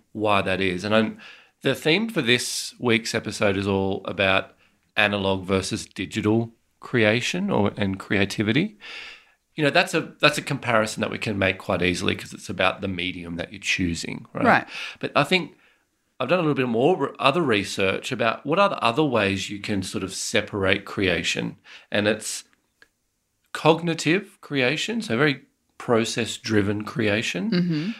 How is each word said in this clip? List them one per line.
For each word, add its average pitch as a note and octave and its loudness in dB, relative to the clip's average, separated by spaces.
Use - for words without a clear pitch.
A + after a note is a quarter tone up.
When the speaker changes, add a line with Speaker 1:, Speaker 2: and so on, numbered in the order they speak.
Speaker 1:
why G#2 2
that F#2 0
is. F2+ 0
And G#2+ 2
I'm, A2 2
the C#3 2
theme F#3+ 0
for F3 -2
this - 0
week's A2+ 2
episode G#2 0
is G2 -2
all G2 0
about F#2+ 0
analog G2 2
versus F#2+ -2
digital G#2+ -2
creation B2 0
or, G#2 2
and G2 -2
creativity. A2 0
You D#3 0
know, C#3 2
that's F#3 2
a, - -2
that's D3 4
a D3+ -2
comparison A#2 0
that G2+ -2
we G#2 -6
can G2+ -4
make F#2+ 2
quite F2 -2
easily F2+ 0
'cause - -10
it's - -14
about F#2+ 0
the G2 -4
medium F2 -6
that E2+ -8
you're G2 -16
choosing, - -4
right? - -2
Speaker 2:
Right. F#3+ 4
Speaker 1:
But B2+ -6
I C#3+ 6
think F3 -2
I've B2 -4
done F3+ 2
a F3 0
little D3+ 2
bit B2 0
more C3 4
re-, C#3 -4
other D#3+ 2
research G2+ 0
about A2+ -2
what D#3+ 0
are G3+ 6
the - -6
other A#2 2
ways G2+ 0
you G2+ -8
can G2+ -2
sort F#2+ -6
of F#2 -6
separate G2 0
creation. F2 -2
And G#2 0
it's - -4
cognitive D#3+ 0
creation, D3 -2
so A2+ -2
very C3+ 2
process-driven G#2+ 0
creation, A#2 -2
Speaker 2:
Mm-hmm. F3 0